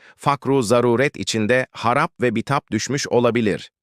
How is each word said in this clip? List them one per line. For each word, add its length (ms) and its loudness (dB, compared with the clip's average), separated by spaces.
fakru 460 0
zaruret 540 2
içinde 540 0
harap 400 0
ve 140 0
bitap 360 -4
düşmüş 360 -4
olabilir. 640 0